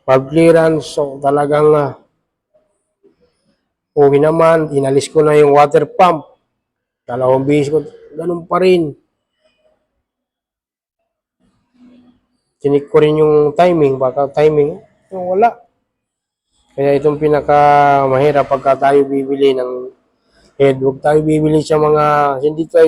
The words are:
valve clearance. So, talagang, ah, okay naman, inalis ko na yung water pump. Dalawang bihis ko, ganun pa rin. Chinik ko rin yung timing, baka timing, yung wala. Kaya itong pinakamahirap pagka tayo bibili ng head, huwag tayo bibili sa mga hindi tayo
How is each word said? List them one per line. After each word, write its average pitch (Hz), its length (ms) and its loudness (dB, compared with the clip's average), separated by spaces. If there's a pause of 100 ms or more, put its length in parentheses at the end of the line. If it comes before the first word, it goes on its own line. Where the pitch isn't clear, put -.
valve 135 240 0
clearance. 160 640 2
So, 139 320 -6
talagang, 147 480 0
ah, 143 240 -2 (2000)
okay 143 240 4
naman, 165 560 0
inalis 135 320 -2
ko 156 160 0
na 151 160 2
yung 143 160 4
water 147 320 2
pump. 170 400 0 (800)
Dalawang 131 400 -2
bihis 147 240 0
ko, 151 160 -4 (320)
ganun 170 320 -8
pa 175 80 -2
rin. 175 320 0 (3750)
Chinik 143 320 -2
ko 160 80 2
rin 151 240 2
yung 151 320 0
timing, 160 400 2
baka 131 320 -4
timing, 151 480 0 (320)
yung 185 320 -6
wala. 233 160 2 (1160)
Kaya 139 240 0
itong 147 240 -2
pinakamahirap 143 1300 2
pagka 135 400 -2
tayo 143 160 4
bibili 135 480 -2
ng 127 400 -8 (640)
head, 135 240 0
huwag 135 240 -4
tayo 151 160 2
bibili 156 400 0
sa 151 160 -4
mga 147 640 0
hindi 156 240 -4
tayo 160 240 2